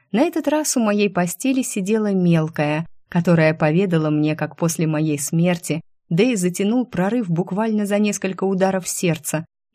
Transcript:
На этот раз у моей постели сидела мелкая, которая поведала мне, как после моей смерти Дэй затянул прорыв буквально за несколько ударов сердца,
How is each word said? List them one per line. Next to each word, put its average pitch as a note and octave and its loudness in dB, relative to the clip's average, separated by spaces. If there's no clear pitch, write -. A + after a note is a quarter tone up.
На G#3 2
этот E4 0
раз D4+ 0
у C4 2
моей G#3 2
постели A3 -2
сидела G#3+ -2
мелкая, D#3+ 0
которая E3 4
поведала D#3+ 2
мне, D3+ 2
как D3+ -6
после E3 0
моей D3+ 0
смерти E3 0
Дэй A3+ 2
затянул G3+ 0
прорыв G#3 -2
буквально G3+ -2
за G3+ 0
несколько G3+ -2
ударов F#3+ 0
сердца, D#3+ -2